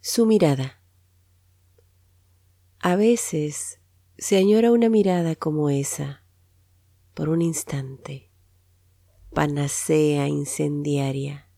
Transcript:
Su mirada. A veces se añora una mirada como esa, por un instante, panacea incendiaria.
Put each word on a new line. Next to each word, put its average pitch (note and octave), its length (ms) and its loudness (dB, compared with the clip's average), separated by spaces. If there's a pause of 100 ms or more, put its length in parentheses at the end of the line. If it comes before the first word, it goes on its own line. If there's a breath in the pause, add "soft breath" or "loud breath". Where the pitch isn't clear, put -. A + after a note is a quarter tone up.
Su - 220 0
mirada. D3+ 560 2 (2000)
A F3+ 180 0
veces F#3 880 -2 (340)
se - 220 0
añora A3 340 4
una A#3 160 4
mirada F3+ 480 2
como D3+ 320 -2
esa, C#3 560 -4 (880)
por D3+ 160 -6
un E3 140 0
instante, C#3 880 -8 (1040)
panacea D3 920 0
incendiaria. C#3+ 1300 -4